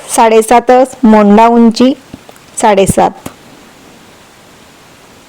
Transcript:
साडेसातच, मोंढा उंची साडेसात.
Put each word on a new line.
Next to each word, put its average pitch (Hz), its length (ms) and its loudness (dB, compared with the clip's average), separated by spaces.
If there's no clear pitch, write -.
साडेसातच, 240 880 0
मोंढा 214 440 2
उंची 233 460 0
साडेसात. 196 500 -2